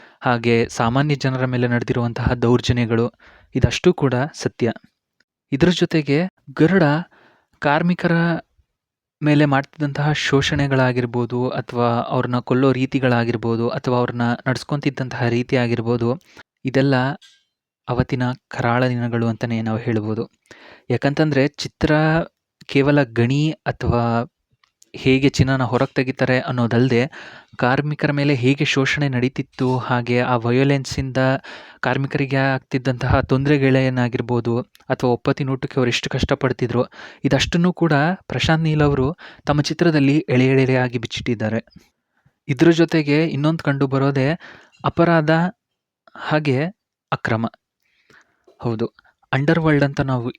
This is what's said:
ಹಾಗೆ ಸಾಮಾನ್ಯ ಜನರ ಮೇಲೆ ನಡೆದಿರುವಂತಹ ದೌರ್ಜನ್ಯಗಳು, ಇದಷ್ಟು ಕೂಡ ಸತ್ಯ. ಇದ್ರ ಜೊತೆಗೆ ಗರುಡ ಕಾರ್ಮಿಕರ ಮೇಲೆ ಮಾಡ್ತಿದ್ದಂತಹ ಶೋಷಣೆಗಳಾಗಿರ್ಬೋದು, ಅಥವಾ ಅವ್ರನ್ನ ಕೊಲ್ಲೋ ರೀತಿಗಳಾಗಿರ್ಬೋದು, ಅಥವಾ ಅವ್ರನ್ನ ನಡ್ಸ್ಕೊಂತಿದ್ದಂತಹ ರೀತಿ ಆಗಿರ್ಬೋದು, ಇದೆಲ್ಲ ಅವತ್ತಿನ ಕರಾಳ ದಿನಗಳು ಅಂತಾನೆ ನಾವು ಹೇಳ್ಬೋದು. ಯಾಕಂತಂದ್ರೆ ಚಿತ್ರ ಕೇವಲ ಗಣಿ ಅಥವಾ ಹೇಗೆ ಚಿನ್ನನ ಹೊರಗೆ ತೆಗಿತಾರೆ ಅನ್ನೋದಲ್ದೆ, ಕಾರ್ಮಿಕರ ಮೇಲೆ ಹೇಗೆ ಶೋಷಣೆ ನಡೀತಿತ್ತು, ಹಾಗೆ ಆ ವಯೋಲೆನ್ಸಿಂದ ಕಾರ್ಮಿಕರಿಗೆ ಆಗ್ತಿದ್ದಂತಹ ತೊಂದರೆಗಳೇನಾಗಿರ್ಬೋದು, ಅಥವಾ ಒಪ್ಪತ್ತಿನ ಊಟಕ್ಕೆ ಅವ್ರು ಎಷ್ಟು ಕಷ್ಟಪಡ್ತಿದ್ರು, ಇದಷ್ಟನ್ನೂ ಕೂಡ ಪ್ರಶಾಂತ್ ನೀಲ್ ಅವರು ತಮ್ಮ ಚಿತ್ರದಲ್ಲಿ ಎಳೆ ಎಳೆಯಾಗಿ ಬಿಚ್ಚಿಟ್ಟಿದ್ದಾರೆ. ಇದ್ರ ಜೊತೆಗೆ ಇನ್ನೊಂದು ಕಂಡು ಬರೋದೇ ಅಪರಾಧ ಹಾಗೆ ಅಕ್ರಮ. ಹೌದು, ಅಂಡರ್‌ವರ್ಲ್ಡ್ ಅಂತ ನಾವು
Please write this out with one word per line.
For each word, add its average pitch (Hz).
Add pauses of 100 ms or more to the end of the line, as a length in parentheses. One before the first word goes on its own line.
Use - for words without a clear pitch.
(220)
ಹಾಗೆ 117
ಸಾಮಾನ್ಯ 135
ಜನರ 131
ಮೇಲೆ 123
ನಡೆದಿರುವಂತಹ 120
ದೌರ್ಜನ್ಯಗಳು, 120 (480)
ಇದಷ್ಟು 131
ಕೂಡ 139 (200)
ಸತ್ಯ. - (800)
ಇದ್ರ 139
ಜೊತೆಗೆ 156 (320)
ಗರುಡ 165 (800)
ಕಾರ್ಮಿಕರ 170 (1080)
ಮೇಲೆ 147
ಮಾಡ್ತಿದ್ದಂತಹ 143
ಶೋಷಣೆಗಳಾಗಿರ್ಬೋದು, 127
ಅಥವಾ 123 (200)
ಅವ್ರನ್ನ 123
ಕೊಲ್ಲೋ 131
ರೀತಿಗಳಾಗಿರ್ಬೋದು, 120
ಅಥವಾ 127
ಅವ್ರನ್ನ 120 (120)
ನಡ್ಸ್ಕೊಂತಿದ್ದಂತಹ 127
ರೀತಿ 120
ಆಗಿರ್ಬೋದು, 117 (560)
ಇದೆಲ್ಲ 135 (920)
ಅವತ್ತಿನ 127 (240)
ಕರಾಳ 123
ದಿನಗಳು 120
ಅಂತಾನೆ 113
ನಾವು 110
ಹೇಳ್ಬೋದು. 107 (640)
ಯಾಕಂತಂದ್ರೆ 143
ಚಿತ್ರ - (760)
ಕೇವಲ 143
ಗಣಿ 123 (140)
ಅಥವಾ 120 (920)
ಹೇಗೆ 131
ಚಿನ್ನನ 131
ಹೊರಗೆ 123
ತೆಗಿತಾರೆ 131
ಅನ್ನೋದಲ್ದೆ, 120 (580)
ಕಾರ್ಮಿಕರ 143
ಮೇಲೆ 143
ಹೇಗೆ 135
ಶೋಷಣೆ 139
ನಡೀತಿತ್ತು, 127
ಹಾಗೆ 123
ಆ 123
ವಯೋಲೆನ್ಸಿಂದ 131 (600)
ಕಾರ್ಮಿಕರಿಗೆ 135
ಆಗ್ತಿದ್ದಂತಹ 131
ತೊಂದರೆಗಳೇನಾಗಿರ್ಬೋದು, 131 (360)
ಅಥವಾ 131
ಒಪ್ಪತ್ತಿನ 135
ಊಟಕ್ಕೆ 131
ಅವ್ರು 127
ಎಷ್ಟು -
ಕಷ್ಟಪಡ್ತಿದ್ರು, 123 (400)
ಇದಷ್ಟನ್ನೂ 170
ಕೂಡ 165 (340)
ಪ್ರಶಾಂತ್ 160
ನೀಲ್ 156
ಅವರು 139 (380)
ತಮ್ಮ 147
ಚಿತ್ರದಲ್ಲಿ 151 (120)
ಎಳೆ 127
ಎಳೆಯಾಗಿ 127
ಬಿಚ್ಚಿಟ್ಟಿದ್ದಾರೆ. 110 (840)
ಇದ್ರ 165
ಜೊತೆಗೆ 160
ಇನ್ನೊಂದು 156
ಕಂಡು 139
ಬರೋದೇ 135 (580)
ಅಪರಾಧ 165 (840)
ಹಾಗೆ 151 (520)
ಅಕ್ರಮ. 113 (1160)
ಹೌದು, 113 (460)
ಅಂಡರ್‌ವರ್ಲ್ಡ್ 151
ಅಂತ 139
ನಾವು 131